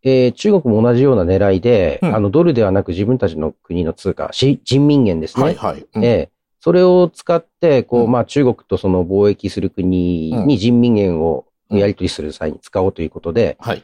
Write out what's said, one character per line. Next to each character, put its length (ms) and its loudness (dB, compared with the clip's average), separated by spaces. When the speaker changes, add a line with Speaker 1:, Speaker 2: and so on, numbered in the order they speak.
Speaker 1:
え 240 2
ー、 40 0
中 300 0
国 140 0
も 60 2
同 120 2
じ 100 2
よ 100 4
う 20 2
な 100 0
狙 280 2
い 60 0
で、 420 0
Speaker 2:
う 60 0
ん。 80 -2
Speaker 1:
あ 40 0
の、 100 0
ド 140 2
ル 100 2
で 100 2
は 80 0
な 120 0
く 60 -8
自 160 -2
分 120 0
た 120 -2
ち 80 -8
の 140 -4
国 200 -4
の 100 -4
通 200 -6
貨、 180 -8
し-、 320 0
人 240 2
民 160 4
元 160 0
で 80 -8
す 100 -8
ね。 60 0
Speaker 2:
は 80 0
い 40 -6
は 200 -6
い。 180 -20
う 60 -4
ん。 40 0
Speaker 1:
え 280 0
ー、 40 -20
そ 120 -2
れ 120 4
を 280 4
使 240 -4
っ 80 -2
て、 400 0
こ 180 0
う、 40 2
Speaker 2:
う 20 0
ん。 40 0
Speaker 1:
ま 80 2
あ、 60 -2
中 180 0
国 120 2
と 100 -2
そ 120 -2
の 160 0
貿 240 2
易 200 -4
す 100 -8
る 100 -4
国 600 -2
に 120 2
人 220 2
民 140 2
元 280 0
を 240 -2
Speaker 2:
う 40 -4
ん。 40 0
う 0 -
ん。 20 2
Speaker 1:
や 80 2
り 80 -4
取 120 -6
り 20 -2
す 120 -10
る 120 -8
際 180 -8
に 80 -16
使 220 -6
お 80 0
う 20 -4
と 100 -12
い 40 -4
う 40 -8
こ 120 -16
と 100 -8
で、 300 -2
Speaker 2:
は 140 -6
い。 80 -20